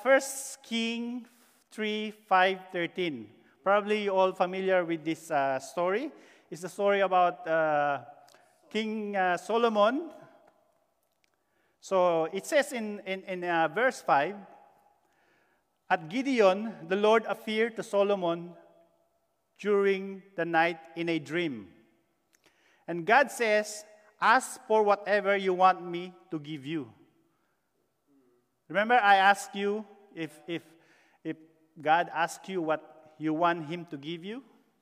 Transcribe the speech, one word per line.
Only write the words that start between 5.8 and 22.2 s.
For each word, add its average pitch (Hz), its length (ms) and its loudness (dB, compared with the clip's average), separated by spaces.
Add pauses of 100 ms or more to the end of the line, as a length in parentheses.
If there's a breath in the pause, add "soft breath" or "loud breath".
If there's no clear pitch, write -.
It's 160 120 -12
the 180 60 -12
story 202 320 0
about, 180 460 2
uh, 151 540 0 (720 soft breath)
King, 214 460 -6
uh, 180 200 2
Solomon. 233 760 0 (1700)
So 180 520 2
it 190 140 -8
says 285 260 0
in, 214 340 -6
in, 190 180 -6
in, 180 200 -8
uh, 165 240 2
verse 233 340 -2
five, 160 340 0 (1500)
"At 170 180 0
Gideon, 220 680 2 (140)
the 190 80 0
Lord 214 300 4
appeared 220 500 -4
to 196 60 -8
Solomon 180 720 -2 (1040)
during 196 640 0 (120)
the 170 100 -4
night 170 340 2 (160)
in 170 140 -4
a 165 100 0
dream. 139 540 -6 (1120 soft breath)